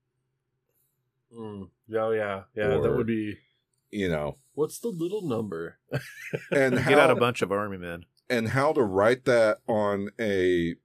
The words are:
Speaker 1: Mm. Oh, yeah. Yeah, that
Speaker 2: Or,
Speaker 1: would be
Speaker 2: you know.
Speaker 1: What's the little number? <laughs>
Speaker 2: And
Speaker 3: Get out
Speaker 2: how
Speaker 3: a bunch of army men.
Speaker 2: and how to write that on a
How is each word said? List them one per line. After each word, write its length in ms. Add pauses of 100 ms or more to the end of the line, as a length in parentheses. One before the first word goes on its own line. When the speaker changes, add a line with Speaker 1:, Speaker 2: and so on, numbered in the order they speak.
(1400)
Speaker 1:
Mm. 340 (260)
Oh, 160
yeah. 320 (100)
Yeah, 140
that 200
Speaker 2:
Or, 80
Speaker 1:
would 100
be 300 (540)
Speaker 2:
you 180
know. 300 (160)
Speaker 1:
What's 240
the 100
little 380
number? 580
<laughs> 160 (520)
Speaker 2:
And 240
Speaker 3:
Get 220
out 120
Speaker 2:
how 60
Speaker 3:
a 40
bunch 220
of 100
army 260
men. 260 (240)
Speaker 2:
and 220
how 220
to 100
write 420
that 340 (100)
on 420 (100)
a 640